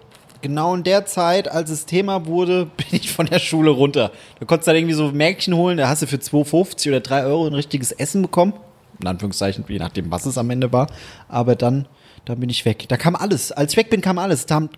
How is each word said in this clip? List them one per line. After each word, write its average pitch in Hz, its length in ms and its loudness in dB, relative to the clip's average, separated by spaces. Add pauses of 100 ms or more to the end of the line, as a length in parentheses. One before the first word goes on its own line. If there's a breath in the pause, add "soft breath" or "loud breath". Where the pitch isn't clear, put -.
(400)
genau 151 340 -2
in 180 80 -4
der 196 240 2
Zeit, 180 440 0
als 160 200 -2
es 156 160 -6
Thema 190 400 0
wurde, 175 460 0
<laughs> - 40 -20
bin - 140 -6
ich - 220 -4
von 165 140 -2
der 185 120 2
Schule 156 320 2
runter. 139 400 4 (300 loud breath)
Da 110 60 -12
konntest 165 200 2
du 175 40 4
dann 160 80 6
irgendwie 165 160 0
so 151 180 0
Märkchen 175 420 0
holen, 175 240 2
da 131 100 2
hast 151 140 0
du 151 60 -4
für 135 100 -2
zwei 147 260 0
fünfzig 165 460 0
oder 131 100 2
drei 135 240 0
Euro 156 220 0
ein 147 80 -4
richtiges 139 380 -4
Essen 190 300 -2
bekommen. 180 300 2 (480)
In 92 80 -4
Anführungszeichen, 98 600 -4
je 101 100 -6
nachdem, 85 320 -6
was 87 160 -4
es 131 120 -4
am 120 120 -2
Ende 123 220 -2
war. 127 140 2 (420 loud breath)
Aber 120 280 2
dann, 135 320 0 (360 soft breath)
dann 120 140 -8
bin 123 120 -4
ich - 140 -4
weg. 110 220 -2
Da 127 100 -2
kam 165 200 0
alles. - 340 -2
Als - 220 -2
ich - 40 0
weg 220 140 4
bin, 214 100 2
kam 185 180 0
alles. 175 280 0
Da 156 320 0